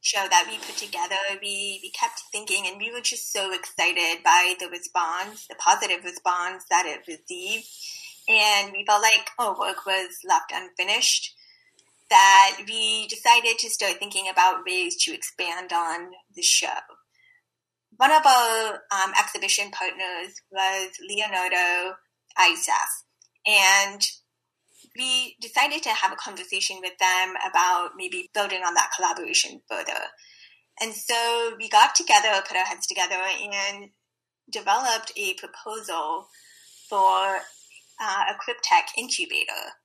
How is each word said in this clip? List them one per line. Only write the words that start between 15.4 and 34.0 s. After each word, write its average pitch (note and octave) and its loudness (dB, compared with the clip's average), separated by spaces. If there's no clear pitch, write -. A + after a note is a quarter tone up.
on E3+ -4
the F3 -10
show. - 2
One C#4 6
of D#4 6
our, A3+ 4
um, G3 0
exhibition G3+ -2
partners F#3 -8
was F#3+ -2
Leonardo F#3 -2
Isaac, F3 2
and G3 4
we C4 -4
decided D4 -2
to B3+ -2
have F#3+ 0
a - -12
conversation F#3+ -6
with F3+ -10
them F#3 2
about F3+ 2
maybe F#3 -10
building G3 -2
on F3 -2
that - 2
collaboration - -2
further. - -6
And A3+ -6
so A#3 -2
we A3 -12
got G#3+ 6
together, G#3 4
put - -6
our F#3 0
heads F3+ -8
together, F#3 -4
and G3+ -6